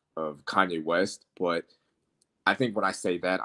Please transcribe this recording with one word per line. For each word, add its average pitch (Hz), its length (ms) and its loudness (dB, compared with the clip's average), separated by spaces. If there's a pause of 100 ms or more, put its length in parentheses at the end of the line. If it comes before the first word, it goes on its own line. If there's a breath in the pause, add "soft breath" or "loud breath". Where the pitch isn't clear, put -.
(180)
of 76 260 -6
Kanye 87 400 0
West, 87 420 0 (140)
but 85 240 0 (800)
I - 80 4
think 117 220 0
when 104 80 0
I 95 80 2
say 90 280 -2
that, 90 260 0